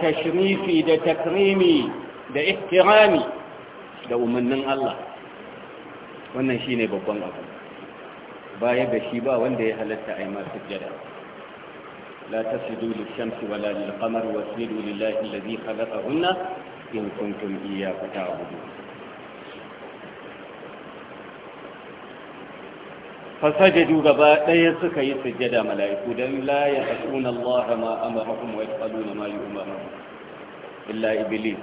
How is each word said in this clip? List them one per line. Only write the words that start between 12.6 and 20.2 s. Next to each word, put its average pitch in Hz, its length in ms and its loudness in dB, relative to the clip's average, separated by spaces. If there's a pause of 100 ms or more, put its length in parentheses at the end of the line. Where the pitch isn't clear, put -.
للشمس 110 560 -6
ولا 104 240 -2
للقمر 113 480 -2
واسجدوا 107 640 -4
لله 104 340 -2
الذي 107 460 -6
خلقهن 113 580 -2 (680)
إن 107 100 -2 (140)
كنتم 104 320 -4 (160)
إياه 95 320 -4 (160)
تعبدون. 87 500 -6 (4000)